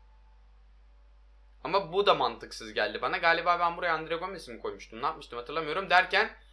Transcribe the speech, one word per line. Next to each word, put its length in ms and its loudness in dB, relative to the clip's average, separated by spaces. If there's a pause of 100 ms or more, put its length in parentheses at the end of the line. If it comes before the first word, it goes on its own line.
(1600)
Ama 300 0
bu 120 4
da 80 8
mantıksız 600 -2
geldi 280 0
bana. 160 0
Galiba 420 2
ben 180 0
buraya 160 0
Andre 220 -4
Gomez'i 360 -8
mi 100 -14
koymuştum? 400 -10
Ne 40 -2
yapmıştım 340 -6
hatırlamıyorum. 500 -6
Derken 480 4 (160)